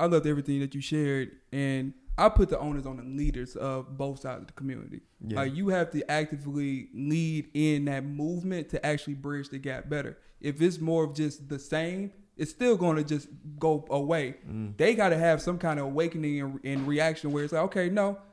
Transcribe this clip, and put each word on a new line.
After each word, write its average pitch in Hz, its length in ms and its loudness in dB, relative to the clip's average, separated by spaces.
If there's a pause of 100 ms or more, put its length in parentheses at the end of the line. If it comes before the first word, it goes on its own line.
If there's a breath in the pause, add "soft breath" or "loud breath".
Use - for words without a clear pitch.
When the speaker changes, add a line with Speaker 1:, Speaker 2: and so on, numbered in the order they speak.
Speaker 1:
I - 40 6
loved 160 180 6
everything 143 360 2
that 139 120 -2
you 139 80 -4
shared, 139 480 0 (220)
and 135 420 -2 (240)
I 185 120 8
put 208 200 6
the - 80 0
onus 143 300 -4
on 131 100 -8
the 120 60 -12
leaders 131 520 -2
of 135 440 -6
both 139 220 -6
sides 131 200 -10
of - 60 -16
the - 60 -20
community. - 480 -10 (220)
Speaker 2:
Yeah. 110 180 -2
Speaker 1:
Like, 135 140 -2
you 196 140 -2
have 175 220 2
to 151 180 -4
actively 143 880 -2
lead 156 580 0
in 151 320 2
that 139 180 -2
movement 165 680 -4
to 147 140 -4
actually 147 300 -2
bridge 143 360 -8
the 139 100 -10
gap 135 300 -8
better. 143 280 -4 (220 soft breath)
If 143 200 -4
it's 170 200 4
more 160 240 2
of 147 100 -4
just 147 360 -4
the 143 100 -6
same, 175 540 -4 (280)
it's 151 100 -4
still 247 240 4
gonna 165 280 4
just 147 240 -2 (320)
go 151 320 2
away. 143 440 0 (140)
Speaker 2:
Mm. 107 260 -6
Speaker 1:
They 208 200 6
gotta 190 220 4
have 160 240 4
some 175 180 -2
kind 156 200 0
of 139 60 -2
awakening 147 560 0
and, 135 220 -6
and 135 240 -2
reaction 151 440 2
where 147 120 0
it's 147 100 -4
like, 160 120 2
"Okay, 190 240 2
no, 202 280 2 (160 soft breath)